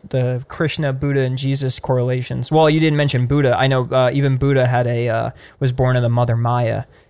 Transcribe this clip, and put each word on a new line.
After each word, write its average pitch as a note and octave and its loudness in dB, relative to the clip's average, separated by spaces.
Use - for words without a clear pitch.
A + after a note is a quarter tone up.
the B2+ -2
Krishna, D3 -2
Buddha, C#3 -2
and B2+ -2
Jesus C3+ -2
correlations. B2+ -2
Well, D#3 4
you D#3 2
didn't D#3 2
mention C#3 0
Buddha. C#3 2
I C3+ 2
know, C3 0
uh, B2+ 2
even C3+ 0
Buddha C3+ 2
had B2 0
a, A#2+ -2
uh, A2+ -2
was C3 0
born B2+ 2
of B2 0
the A#2+ 2
mother A#2+ 0
Maya, A#2 -2